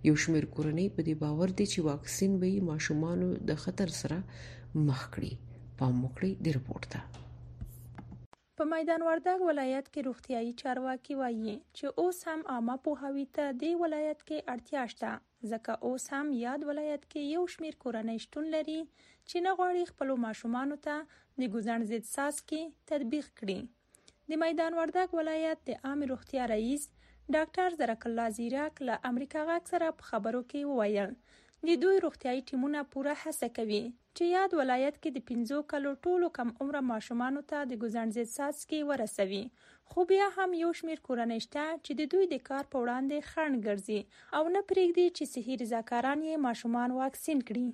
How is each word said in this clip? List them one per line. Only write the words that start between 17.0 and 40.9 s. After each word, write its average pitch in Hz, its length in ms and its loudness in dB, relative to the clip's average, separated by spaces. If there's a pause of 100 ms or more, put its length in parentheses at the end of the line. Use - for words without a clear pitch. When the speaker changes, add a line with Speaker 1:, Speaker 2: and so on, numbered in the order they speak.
Speaker 2:
کې 302 80 -6 (140)
یو 359 100 2 (100)
شمیر 311 300 -8
کورنۍ 226 420 -2
شتون 311 300 -4
لري 311 240 -2 (480)
چې - 80 -4 (100)
نه 381 120 4
غواړي 359 340 2
خپلو 269 340 0
ماشومانو 247 520 -2 (100)
ته 294 100 -2 (420)
د - 20 2 (120)
ګوزن 233 260 0 (120)
ضد 226 180 -4
څاڅکي 294 520 -2 (300)
تطبیق 285 480 -2
کړي. 190 200 -2 (680)
د 302 40 -4 (120)
میدان 330 360 2
وردګ 359 280 2 (120)
ولایت 320 380 0 (120)
د - 0 - (100)
عامې 277 320 -2
روغتیا 247 420 -2
رئیس 240 320 0 (420)
ډاکټر 320 480 2
زرک 226 300 0
الله 233 240 0
زیرک 247 520 -4
له 233 120 0 (160)
امریکا 277 340 -2
غږ 339 280 0
سره 339 140 2 (120)
په - 100 -20
خبرو 226 340 0
کې 285 220 -6
وویل، 214 500 2 (480)
د 330 180 4
دوی 381 220 8
روغتیايي 262 460 -2
ټیمونه 285 420 0
پوره 285 300 -2
هڅه 311 280 -4 (100)
کوي 214 220 0 (360)
چې 349 160 2
یاد 370 260 4
ولایت 262 400 2
کې 320 140 -4
د 247 160 -6
پنځو 240 300 0 (120)
کلو 285 220 -2 (120)
ټولو 349 320 4
کم 240 160 -2 (120)
عمره 285 260 0
ماشومانو 247 520 -2 (100)
ته 294 120 0
د 240 200 -4
ګوزن 226 320 0
ضد 233 180 -2
څاڅکي 294 560 -2
ورسوي. 202 520 0 (480)
خو 349 220 4
بیا 392 240 8
هم 370 240 2
یو 339 100 2 (120)
شمیر 320 260 -6